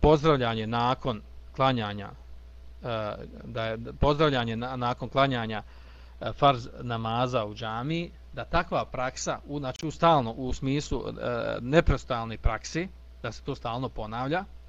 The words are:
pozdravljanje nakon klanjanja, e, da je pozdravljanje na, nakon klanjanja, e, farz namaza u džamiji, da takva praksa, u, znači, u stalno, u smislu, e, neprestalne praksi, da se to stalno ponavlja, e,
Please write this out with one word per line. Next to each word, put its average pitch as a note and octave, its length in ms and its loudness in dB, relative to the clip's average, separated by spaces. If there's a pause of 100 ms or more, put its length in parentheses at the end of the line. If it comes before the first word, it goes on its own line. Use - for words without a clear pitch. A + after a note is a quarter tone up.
pozdravljanje C3+ 680 6
nakon A#2 560 0 (340)
klanjanja, G#2+ 540 0 (720)
e, A2 320 -4 (300)
da A#2 200 -4
je A2+ 140 -4 (220)
pozdravljanje C#3+ 560 4
na, B2+ 200 -4
nakon B2 320 -2
klanjanja, A#2 540 2 (580)
e, A2+ 120 -4
farz C3 360 4 (120)
namaza A#2+ 640 0
u G#2 100 -8
džamiji, A#2+ 560 -4 (220)
da A#2 120 -8
takva E3 400 0
praksa, B2+ 600 -4
u, D3 120 -6
znači, C3+ 280 -6
u D3+ 40 -2
stalno, C#3+ 420 6
u B2+ 200 -4
smislu, C3+ 560 -2
e, A2+ 40 -4 (480)
neprestalne B2 760 2
praksi, D#3 520 -2 (340)
da A2+ 100 -6
se - 100 -14
to C#3+ 120 -6
stalno A#2+ 340 -4
ponavlja, A#2+ 520 -4
e, F#3+ 40 -6 (240)